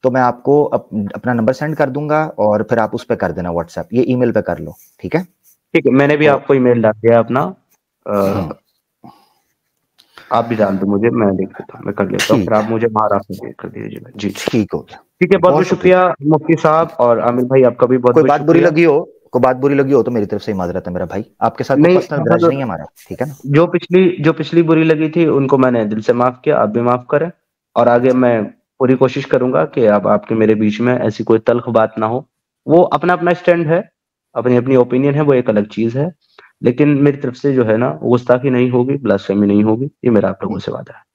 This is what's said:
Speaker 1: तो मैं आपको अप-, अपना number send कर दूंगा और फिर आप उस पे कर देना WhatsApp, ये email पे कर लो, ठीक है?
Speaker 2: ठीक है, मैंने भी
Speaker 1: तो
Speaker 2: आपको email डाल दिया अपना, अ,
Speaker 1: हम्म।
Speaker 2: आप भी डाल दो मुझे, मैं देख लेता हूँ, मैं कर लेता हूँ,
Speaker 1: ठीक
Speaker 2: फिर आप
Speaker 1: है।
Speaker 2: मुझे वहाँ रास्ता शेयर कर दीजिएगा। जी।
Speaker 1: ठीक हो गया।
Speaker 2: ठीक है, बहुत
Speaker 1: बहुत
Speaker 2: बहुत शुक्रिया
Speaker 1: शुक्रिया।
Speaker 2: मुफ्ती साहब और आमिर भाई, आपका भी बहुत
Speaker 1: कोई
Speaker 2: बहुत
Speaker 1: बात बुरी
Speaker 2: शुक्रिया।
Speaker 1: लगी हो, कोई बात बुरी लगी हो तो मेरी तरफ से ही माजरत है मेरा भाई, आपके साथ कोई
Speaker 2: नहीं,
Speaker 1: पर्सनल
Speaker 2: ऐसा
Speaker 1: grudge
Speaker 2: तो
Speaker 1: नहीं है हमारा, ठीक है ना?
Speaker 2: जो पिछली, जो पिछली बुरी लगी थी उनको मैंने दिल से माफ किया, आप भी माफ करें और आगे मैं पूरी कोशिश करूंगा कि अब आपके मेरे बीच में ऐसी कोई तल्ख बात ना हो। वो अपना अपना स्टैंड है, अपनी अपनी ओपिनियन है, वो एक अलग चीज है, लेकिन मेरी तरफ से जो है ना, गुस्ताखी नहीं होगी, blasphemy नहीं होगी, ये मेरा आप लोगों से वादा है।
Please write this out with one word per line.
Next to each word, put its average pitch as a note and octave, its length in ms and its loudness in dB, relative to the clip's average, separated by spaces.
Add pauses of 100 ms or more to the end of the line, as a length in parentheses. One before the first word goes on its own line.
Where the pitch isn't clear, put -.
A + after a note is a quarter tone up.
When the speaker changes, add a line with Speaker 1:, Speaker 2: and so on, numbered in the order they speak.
Speaker 1:
तो C3 80 0
मैं B2+ 100 -2
आपको B2+ 440 0
अप-, G#2 500 -6
अपना A#2+ 180 -6
number A#2 200 0
send D3+ 240 -6
कर C#3+ 140 0
दूंगा D3+ 480 -4
और G#2+ 240 0
फिर A#2 160 -2
आप G#2+ 160 -2
उस A#2+ 100 -8
पे A2 120 -4
कर F#2 160 -4
देना F2 180 -6
WhatsApp, E2+ 420 -8
ये B2 100 0
email B2 300 0
पे G#2 100 0
कर E2+ 160 -6
लो, D#2 180 -14 (240)
ठीक F#2+ 160 -6
है? F3+ 100 -4 (480)
Speaker 2:
ठीक D3+ 120 2
है, A#2+ 60 4
मैंने C#3+ 240 4
भी D3 100 2
Speaker 1:
तो C#3+ 60 6
Speaker 2:
आपको C#3 220 0
email B2 280 2
डाल A2 100 2
दिया A#2 260 2
अपना, B2+ 360 -2 (520)
अ, G#2 80 -6
Speaker 1:
हम्म। G2 400 -2 (1800)
Speaker 2:
आप A#2 120 0
भी A#2 120 -4
डाल G2 200 0
दो F#2+ 100 -4
मुझे, G2+ 240 0
मैं G#2 260 0
देख F#2 120 -6
लेता - 300 -20
हूँ, - 80 -14
मैं G2+ 80 -8
कर G2+ 100 -4
लेता G2 260 -6
हूँ, A2+ 100 2
Speaker 1:
ठीक F2 80 -4
Speaker 2:
फिर G#2+ 100 0
आप G#2+ 60 0
Speaker 1:
है। A2+ 60 -6
Speaker 2:
मुझे A2+ 160 -2
वहाँ A2 220 0
रास्ता G2+ 260 -4
शेयर - 260 -14
कर - 80 -14
दीजिएगा। - 480 -14
जी। G2+ 120 -8
Speaker 1:
ठीक - 460 -4
हो D#2+ 40 -6
गया। - 260 -16 (160)
Speaker 2:
ठीक F3+ 120 2
है, F#3+ 60 2
बहुत - 20 0
Speaker 1:
बहुत F3+ 120 4
Speaker 2:
बहुत F#3 140 2
शुक्रिया F#3 420 2
Speaker 1:
शुक्रिया। D3 220 -4
Speaker 2:
मुफ्ती D#3 320 0
साहब D#3+ 380 0
और A#2+ 200 2
आमिर A#2+ 240 0
भाई, C3 180 2
आपका B2 240 2
भी B2+ 120 2
बहुत B2 160 2
Speaker 1:
कोई D#3+ 80 6
Speaker 2:
बहुत C3+ 60 4
Speaker 1:
बात D3 120 2
बुरी E3 180 4
Speaker 2:
शुक्रिया। E3+ 120 4
Speaker 1:
लगी D#3+ 140 2
हो, D#3 260 2 (220)
कोई B2 100 0
बात B2+ 140 2
बुरी C#3 180 0
लगी C#3 180 2
हो B2 100 4
तो A2 80 -2
मेरी A2 160 -2
तरफ G2+ 160 -6
से A2 100 -6
ही G2 60 -4
माजरत F2 280 -6
है F2+ 60 -8
मेरा F2+ 140 -6
भाई, F#2+ 180 -8 (180)
आपके A2+ 220 -2
साथ C3+ 120 0
कोई D3 60 4
Speaker 2:
नहीं, F3+ 140 6
Speaker 1:
पर्सनल E3 220 -2
Speaker 2:
ऐसा - 60 -4
Speaker 1:
grudge - 160 2
Speaker 2:
तो E3+ 80 4
Speaker 1:
नहीं C#3 100 0
है C3+ 60 -4
हमारा, E2 200 -8 (240)
ठीक G2 140 -10
है C#3+ 60 -6
ना? C#3 60 -16 (120)
Speaker 2:
जो D3 200 2
पिछली, F3 540 0
जो D#3 120 2
पिछली D#3+ 300 -2
बुरी D#3+ 220 2
लगी D#3 240 0
थी E3 180 0
उनको C3+ 320 2
मैंने B2 260 2
दिल G#2+ 160 -4
से A#2+ 120 -2
माफ B2 320 0
किया, C#3+ 140 0
आप A2 100 0
भी A2+ 120 -2
माफ B2 300 -2
करें D#3 200 -2 (460)
और A#2+ 120 2
आगे B2 240 2
मैं A#2+ 380 0 (280)
पूरी C3 160 2
कोशिश C3 300 0
करूंगा C3 400 0
कि C#3+ 200 -2
अब G#2 220 2
आपके G#2 280 -2
मेरे A2 200 2
बीच G#2+ 260 -2
में B2 180 0
ऐसी A2+ 260 -4
कोई A2+ 140 2
तल्ख A#2 300 -2
बात A2 300 0
ना A2 80 -2
हो। B2 220 -6 (400)
वो E3 140 6
अपना F3 300 0
अपना F3 200 0
स्टैंड E3+ 340 0
है, E3 240 -2 (440)
अपनी B2 220 0
अपनी C3 200 2
ओपिनियन B2+ 380 2
है, D3 60 -2
वो C#3+ 140 2
एक B2 140 0
अलग G#2 200 -2
चीज A#2 280 -4
है, D#3 180 -4 (480)
लेकिन B2 260 2
मेरी C#3+ 280 2
तरफ C3 180 -8
से C#3+ 180 -2
जो B2+ 120 2
है A2 120 2
ना, C3 260 -2
गुस्ताखी B2 480 0
नहीं B2 200 0
होगी, B2+ 240 0
blasphemy G#2 520 0
नहीं G#2 180 2
होगी, A2 200 0
ये - 260 -6
मेरा G2+ 180 0
आप F#2+ 140 -8
लोगों - 160 -6
से - 140 -10
वादा - 260 -14
है। - 60 -20 (100)